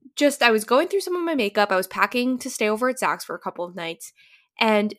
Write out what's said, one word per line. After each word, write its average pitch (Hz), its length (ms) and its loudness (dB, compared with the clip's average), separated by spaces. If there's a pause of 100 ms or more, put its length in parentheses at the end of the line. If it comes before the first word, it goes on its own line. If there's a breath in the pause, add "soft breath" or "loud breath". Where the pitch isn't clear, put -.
(160)
just, 277 280 2
I 240 80 6
was 220 140 2
going 294 220 2
through 392 140 -2
some 359 140 -4
of 349 80 -2
my 330 120 -2
makeup. 208 360 0
I 190 60 2
was 190 100 -2
packing 247 520 -2
to 254 100 -10
stay 220 180 -2
over 220 220 0
at 254 100 -6
Zach's 175 240 -2
for 160 120 -8
a 180 40 -12
couple 180 260 -8
of 180 100 -16
nights, 170 360 -10 (480 soft breath)
and 214 380 2